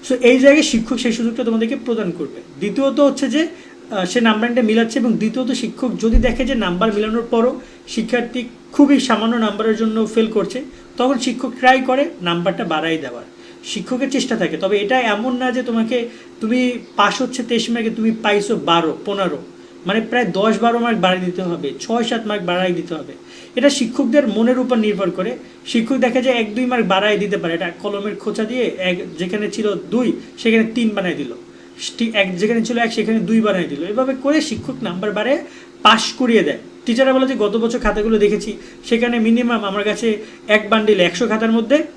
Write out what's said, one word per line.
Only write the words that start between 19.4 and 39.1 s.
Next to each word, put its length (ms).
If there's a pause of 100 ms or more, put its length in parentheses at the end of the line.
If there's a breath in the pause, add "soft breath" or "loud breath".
মানে 140 (100)
প্রায় 160 (140)
দশ 140 (100)
বারো 200
মার্ক 200
বাড়াই 240
দিতে 220
হবে, 180 (160)
ছয় 260
সাত 180
মার্ক 220
বাড়াই 300
দিতে 180
হবে। 160 (440 loud breath)
এটা 200
শিক্ষকদের 460 (120)
মনের 280
উপর 120 (100)
নির্ভর 320
করে। 140 (400 loud breath)
শিক্ষক 340
দেখা 180
যায় 180
এক 140
দুই 100
মার্ক 260
বাড়াই 300
দিতে 200
পারে, 160
এটা 100 (140)
কলমের 400
খোঁচা 280
দিয়ে 140 (240)
এক, 80 (240)
যেখানে 340
ছিল 120 (260)
দুই 160 (320 loud breath)
সেখানে 240 (120)
তিন 200
বানাই 240
দিল, 100 (680 loud breath)
টি-, 240
এক 80 (120)
যেখানে 260
ছিল 100 (100)
এক 100
সেখানে 220 (100)
দুই 180
বানাই 260
দিল। 100 (100)
এভাবে 200 (120)
করে 140 (100)
শিক্ষক 280 (120)
নাম্বার 300
বাড়ায় 220 (420 loud breath)
পাস 200 (180)
করিয়ে 280
দেয়। 120 (240)
টিচাররা 320
বলে 140
যে 140
গত 120
বছর 280
খাতাগুলো 400
দেখেছি, 260 (380 loud breath)
সেখানে 280 (100)